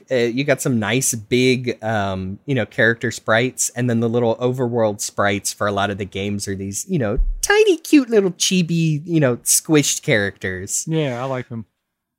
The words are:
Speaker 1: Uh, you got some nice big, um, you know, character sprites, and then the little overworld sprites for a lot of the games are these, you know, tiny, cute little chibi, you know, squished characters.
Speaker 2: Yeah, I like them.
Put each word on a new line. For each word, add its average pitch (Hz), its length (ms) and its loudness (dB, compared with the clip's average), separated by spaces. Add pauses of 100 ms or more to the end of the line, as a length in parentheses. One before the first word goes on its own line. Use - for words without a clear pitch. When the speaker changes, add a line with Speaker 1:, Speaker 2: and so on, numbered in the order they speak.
(100)
Speaker 1:
Uh, 131 60 0
you 120 280 0
got 143 160 2
some 127 180 0
nice 113 360 0
big, 123 680 0
um, 98 640 -2
you 143 80 0
know, 110 120 0
character 117 440 2
sprites, 120 600 0
and 123 180 -2
then 113 120 2
the 117 80 2
little 113 280 2
overworld 120 640 0
sprites 101 520 -2
for 104 140 -4
a 101 60 0
lot 98 180 0
of 98 80 -4
the 101 60 -6
games 101 440 -6
are 98 80 -4
these, 98 320 -8
you 185 100 0
know, 110 200 0 (220)
tiny, 415 380 2
cute 262 320 -2
little 196 220 2
chibi, 165 760 0
you 165 140 0
know, 123 180 2
squished - 640 2
characters. 98 840 -2
Speaker 2:
Yeah, 143 360 -2
I 135 40 -4
like 131 220 -6
them. 113 160 -10 (540)